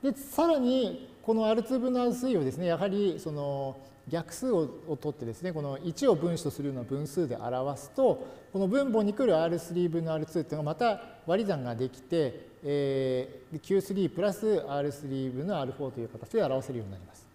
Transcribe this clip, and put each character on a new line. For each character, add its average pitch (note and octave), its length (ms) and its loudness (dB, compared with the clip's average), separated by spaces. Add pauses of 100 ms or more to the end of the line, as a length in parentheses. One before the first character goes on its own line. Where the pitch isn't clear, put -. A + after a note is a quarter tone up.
で、 C4+ 80 2
さ - 340 0
ら D#4+ 140 6
に、 B3 480 2 (160)
こ A3+ 100 4
の A3 120 2
ア G#3+ 60 6
ー A3 40 4
ル A3+ 80 2
ツ B3+ 100 -2
ー C4 60 2
分 B3+ 120 0
の B3 100 2
ア - 20 2
ー A#3+ 60 4
ル A3 40 0
ス B3+ 140 -2
リ B3+ 60 2
ー F3 60 4
を C#3+ 40 2
で C3 80 0
す C#3 60 -6
ね、 F3+ 80 0
や E3+ 100 4
は F#3 100 0
り G3 320 2
そ D#3 140 -6
の C#3 440 -4 (320)
逆 E3 240 -4
数 B3+ 200 0
を、 E3 160 4 (200)
を D#3 80 -2
取 D3 160 -4
っ - 60 -10
て B2 80 -6
で A2+ 60 -4
す - 100 -12
ね、 F3+ 100 -4
こ D#3 100 -4
の C#3 200 -4
一 F3+ 240 0
を A3+ 80 8
分 E3 240 0
子 E3+ 60 -8
と D3 80 0
す - 100 -6
る C#3+ 60 0
よ C#3 60 -4
う - 20 -6
な B2 80 -6
分 C#3 240 -4
数 E3 200 -2
で A#2+ 60 -2
表 B2+ 420 -2
す - 140 -14
と、 C4 340 4 (280)
こ G3 80 -2
の F#3+ 80 2
分 C4+ 240 2
母 A3 100 4
に G#3 120 2
来 C4 120 2
る F#3 100 6
ア D#3+ 80 4
ー E3+ 40 2
ル E3+ 100 0
ス E3+ 160 -8
リ F3 140 2
ー - 20 0
分 E3 140 0
の D#3+ 80 -2
ア D#3+ 40 0
ー D#3 40 -2
ル D3+ 60 -4
ツ - 120 -2
ー D#3+ 40 0
っ - 20 0
て D3 100 -6
い - 0 -
う D3+ 40 -4
の D3+ 40 -4
が D3 80 -2
ま D#3+ 60 0
た A#3 240 2 (260)
割 F#3 160 2
り G#3 60 -2
算 D3+ 160 0
が A#2+ 100 -4
で B2+ 140 -2
き - 120 -12
て、 D3+ 460 0 (180)
え C3+ 760 0 (120)
ー、 D#3 60 -4
九 G3 200 2
ス F#3+ 140 -4
リ F#3 140 2
ー - 60 -4
プ E3 80 -2
ラ G3+ 100 4
ス G3+ 360 2
ア C#3 80 -2
ー C#3+ 80 0
ル D3 80 -2
ス C#3+ 160 -10
リ C3 200 -2
ー B2+ 40 -4
分 C#3 160 -4
の G3 100 -2
ア C#3 60 -2
ー - 20 -4
ル C3 60 -6
フ C#3 140 -6
ォ - 20 -4
ー - 20 -6
と A#2+ 100 -8
い A#2 40 -4
う A2+ 40 -8
形 - 220 -14
で A3 140 2
表 C3 240 0
せ C#3 40 -6
る A#2+ 60 -4
よ A2 60 -6
う - 20 -10
に G2 60 -10
な F#2 60 -12
り F2 60 -16
ま - 100 -20
す。 - 200 -20